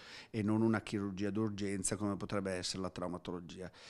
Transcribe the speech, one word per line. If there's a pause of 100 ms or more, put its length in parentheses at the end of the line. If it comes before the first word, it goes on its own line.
(300)
e
non
una
chirurgia
d'urgenza
come
potrebbe
essere
la
traumatologia. (220)